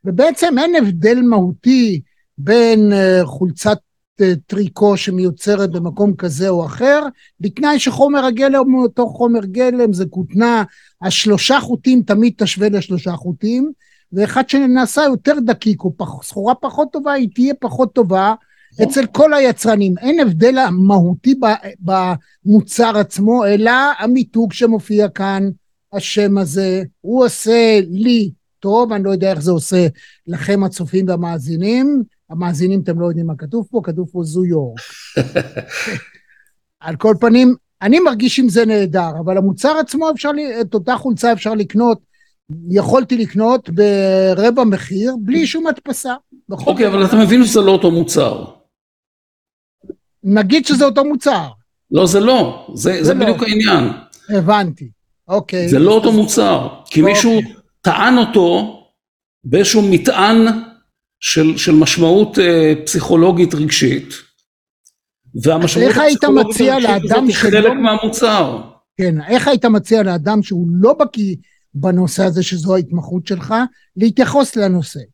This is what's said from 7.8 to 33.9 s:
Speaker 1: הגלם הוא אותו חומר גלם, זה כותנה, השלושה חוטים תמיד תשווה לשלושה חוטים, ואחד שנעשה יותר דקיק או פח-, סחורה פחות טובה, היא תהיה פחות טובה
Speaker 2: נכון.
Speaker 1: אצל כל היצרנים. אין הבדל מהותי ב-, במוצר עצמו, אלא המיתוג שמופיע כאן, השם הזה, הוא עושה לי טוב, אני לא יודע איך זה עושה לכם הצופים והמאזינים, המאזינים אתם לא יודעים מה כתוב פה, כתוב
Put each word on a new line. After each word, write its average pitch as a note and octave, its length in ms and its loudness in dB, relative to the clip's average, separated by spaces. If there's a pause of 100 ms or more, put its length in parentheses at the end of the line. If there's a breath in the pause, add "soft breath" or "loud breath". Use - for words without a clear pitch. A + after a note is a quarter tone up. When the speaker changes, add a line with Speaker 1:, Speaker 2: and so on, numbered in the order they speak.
Speaker 1:
הגלם C4 460 0
הוא B3+ 120 2
אותו A#3+ 240 -2
חומר A#3 380 -2
גלם, A#3+ 480 0
זה F#3 180 -4
כותנה, G#3+ 540 0 (380 soft breath)
השלושה G#3+ 580 0
חוטים B3+ 420 0
תמיד G#3+ 340 2
תשווה G3+ 320 -2
לשלושה F#3 440 -4
חוטים, A3+ 600 -4 (400)
ואחד G#3+ 360 -2
שנעשה C4 540 0
יותר C#4 320 0 (120)
דקיק A3 380 -2
או F3 120 -4
פח-, C#3 260 -12
סחורה G#3 320 -4
פחות D4+ 380 -4
טובה, C#4+ 200 -6
היא C4 220 -2
תהיה C4+ 260 0
פחות B3 320 -4
טובה G3 420 0 (400)
Speaker 2:
נכון. A3 120 0
Speaker 1:
אצל C4+ 200 -2
כל D4 280 2
היצרנים. G#3+ 640 0
אין D4+ 220 0
הבדל A#3 380 2 (120)
מהותי F#3 640 2
ב-, G3 600 -4 (500)
במוצר G#3+ 540 2
עצמו, G#3 480 0
אלא G#3 240 2 (280)
המיתוג A3+ 540 -2
שמופיע G#3+ 560 0
כאן, G3 420 -4 (420)
השם G3+ 460 -2
הזה, F#3 440 -2 (180)
הוא A#3+ 240 0
עושה A3+ 560 2 (100)
לי G#3+ 400 0 (300)
טוב, A3 320 0
אני G3 120 -4
לא G3 60 -2
יודע F#3+ 200 -2
איך D#3+ 100 -4
זה E3 100 -2
עושה F3+ 360 0 (400 soft breath)
לכם F#3+ 380 -4
הצופים F#3 440 -4
והמאזינים, F3 960 -2 (280)
המאזינים F3 500 -2
אתם E3+ 200 -4
לא F3 60 -2
יודעים E3+ 200 -4
מה D#3+ 120 -6
כתוב G3 320 -6
פה, A#3 140 -2
כתוב E3+ 280 -8